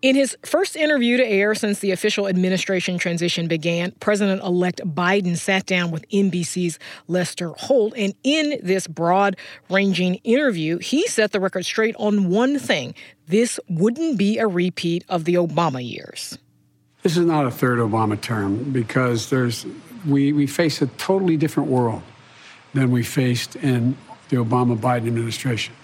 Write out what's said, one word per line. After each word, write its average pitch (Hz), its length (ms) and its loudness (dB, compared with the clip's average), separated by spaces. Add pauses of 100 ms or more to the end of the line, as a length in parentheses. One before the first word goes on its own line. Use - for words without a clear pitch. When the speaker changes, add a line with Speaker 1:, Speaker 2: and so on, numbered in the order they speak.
Speaker 1:
In 262 160 4
his 269 280 2
first 370 300 0
interview 285 420 2
to 254 80 4
air 208 300 2
since 208 240 -2
the 196 140 -2
official 202 340 -2
administration 185 720 0
transition 170 480 -2
began, 170 540 -2
President-elect 190 840 0
Biden 180 520 0
sat 190 280 -2
down 175 280 -2
with 160 180 -8
N 196 180 2
B 180 140 -2
C's 170 380 -4 (260)
Lester 175 440 -2
Holt. 226 460 0
And 196 160 -2 (120)
in 294 400 0
this 185 240 0
broad-ranging 185 1300 0
interview, 196 640 0
he 285 280 0
set 214 240 0
the 208 80 -2
record 185 260 -2
straight 226 360 -2
on 202 300 2
one 254 280 2
thing. 156 380 -2 (320)
This 220 400 2
wouldn't 240 500 0
be 208 200 2
a 226 100 0
repeat 175 600 -2
of 170 160 -2
the 175 100 2
Obama 156 540 0
years. - 480 -14 (680)
Speaker 2:
This 170 120 4
is 175 80 4
not 156 220 4
a 120 60 0
third 123 260 2
Obama 110 420 0
term 110 520 -2
because 123 580 0
there's, 123 340 0 (400)
we, 139 280 2
we 147 160 2
face 156 340 0
a 139 60 0
totally 190 480 0
different 147 320 0
world 120 340 2 (720)
than 135 160 4
we 123 140 2
faced 123 500 0
in 127 420 0 (340)
the 135 80 2
Obama-Biden 120 680 0
administration. 113 760 -4